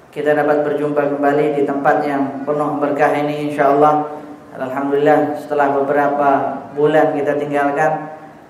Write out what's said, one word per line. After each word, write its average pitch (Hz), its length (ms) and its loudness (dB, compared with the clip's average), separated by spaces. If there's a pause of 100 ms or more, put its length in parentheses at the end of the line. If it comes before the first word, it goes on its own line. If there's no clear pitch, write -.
(120)
kita 147 240 0
dapat 147 320 2
berjumpa 143 480 0
kembali 143 420 2
di 139 60 2
tempat 143 400 0
yang 139 400 -4
penuh 147 320 -2
berkah 143 400 0
ini 147 340 -4
insyaallah. 147 680 2 (380)
Alhamdulillah, 143 800 0
setelah 143 340 0
beberapa 139 560 0 (460)
bulan 151 380 2
kita 143 240 0
tinggalkan, 147 800 -2 (320)